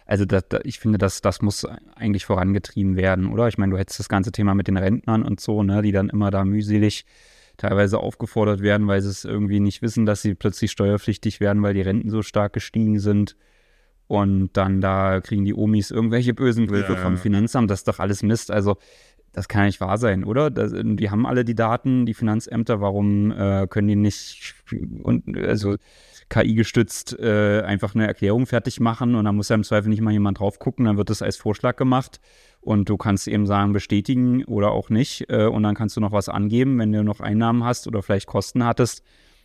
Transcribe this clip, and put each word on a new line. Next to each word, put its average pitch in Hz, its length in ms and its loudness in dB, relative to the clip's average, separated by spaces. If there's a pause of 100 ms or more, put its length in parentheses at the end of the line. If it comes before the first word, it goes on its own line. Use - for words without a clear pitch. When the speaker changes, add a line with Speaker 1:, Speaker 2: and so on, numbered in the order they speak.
Speaker 1:
also 101 180 0
da, 95 160 2
da, - 220 -4
ich - 160 -10
finde, 107 200 2
das, 98 220 0
das - 220 -2
muss 101 240 -2 (300)
eigentlich 101 300 -2
vorangetrieben 98 680 0
werden, 92 320 2
oder? 110 220 0
Ich 110 100 -6
meine, 98 140 2
du 95 60 0
hättest - 200 -6
das - 100 -8
ganze 98 220 0
Thema 101 240 0
mit 98 140 0
den 98 80 2
Rentnern 104 480 0
und 101 160 -4
so, 107 240 0
ne, 101 180 2
die 104 80 2
dann 98 200 2
immer 104 200 0
da 98 140 0
mühselig 104 600 0 (520)
teilweise 98 420 0
aufgefordert 107 640 -2
werden, 104 240 2
weil 98 160 2
sie 101 80 -2
es - 140 -10
irgendwie 104 340 -2
nicht 101 240 0
wissen, 113 240 0
dass 104 160 0
sie 101 140 0
plötzlich - 340 -2
steuerpflichtig 104 720 -2
werden, 101 240 2
weil 101 100 0
die 98 80 0
Renten 98 280 -2
so 107 120 -2
stark 104 300 -2
gestiegen 107 480 -2
sind. 101 340 0 (720)
Und 98 460 0
dann 98 280 0
da 95 400 0
kriegen 101 240 -2
die 101 100 0
Omis 107 360 0
irgendwelche 117 440 0
bösen 117 340 2
Briefe 101 240 0
Speaker 2:
Ja, 92 60 -2
Speaker 1:
vom 92 160 0
Speaker 2:
ja. 90 60 0
Speaker 1:
Finanzamt. 110 480 2
Das 95 120 -2
ist - 80 -10
doch 104 100 -2
alles 98 240 -4
Mist. 110 280 0
Also 101 260 0 (560)
das 92 140 -8
kann 101 200 2
nicht 101 140 -2
wahr 98 160 -2
sein, 104 280 0
oder? 135 260 0
Das, 110 240 -2
die 107 360 -2
haben 104 140 0
alle 127 200 0
die 117 100 -4
Daten, 123 500 0
die 113 100 -2
Finanzämter. 110 680 -2
Warum, 101 500 2
äh, 98 380 0
können 104 180 0
die 104 80 2
nicht - 600 -2 (480)
und, - 340 0
also 101 380 0 (540)
K-I-gestützt, 113 880 0
äh, 104 420 2
einfach 101 320 -2
eine 110 140 2
Erklärung 107 380 0
fertig 117 340 -2
machen 117 340 0
und 107 100 2
da 104 80 2
muss 104 160 0
ja 117 60 2
im 107 80 2
Zweifel 107 260 0
nicht 107 120 2
mal 110 100 0
jemand 101 300 2
drauf 101 180 -2
gucken, - 280 -2
dann 107 100 4
wird 101 140 0
das 107 120 -4
als 101 140 -4
Vorschlag 107 400 -2
gemacht 131 440 0 (400)
und 104 280 0
du 107 80 2
kannst 98 320 -2
eben 104 180 2
sagen, 101 260 2
bestätigen 123 720 0
oder 107 280 0
auch 107 180 -4
nicht, - 380 -2
äh, 110 180 2
und 113 160 0
dann 104 140 2
kannst 107 200 -4
du 107 40 -2
noch 107 120 -2
was 101 160 0
angeben, 120 500 0
wenn 110 140 2
du 107 120 2
noch 104 160 -2
Einnahmen 117 420 0
hast 120 240 -4
oder 110 160 -4
vielleicht 101 240 -2
Kosten - 380 -2
hattest 120 400 0 (400)